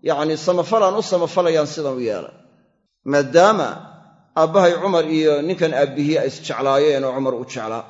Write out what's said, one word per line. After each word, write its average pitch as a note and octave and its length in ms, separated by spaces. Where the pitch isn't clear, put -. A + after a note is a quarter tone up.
yacni, D#3 340
samafalaan F#3 580
u A3 60
samafalayaan E3+ 640
sidan C#3+ 280
u B2+ 40
yeelay, G#2 360
maadaama D3 640
aabbahay F3 460
Cumar F3 240
iyo D#3 360
ninkan D#3+ 320
aabbihii C#3+ 460
ay C3+ 80
isjeclaayeen C3+ 760
oo C3 120
Cumar C3 200
u A#2+ 100
jeclaa. A2+ 440